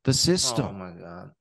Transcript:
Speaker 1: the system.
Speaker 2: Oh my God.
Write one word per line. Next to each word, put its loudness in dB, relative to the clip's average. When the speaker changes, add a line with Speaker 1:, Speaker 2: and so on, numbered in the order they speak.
Speaker 1:
the 4
system. 2
Speaker 2:
Oh -8
my -10
God. -14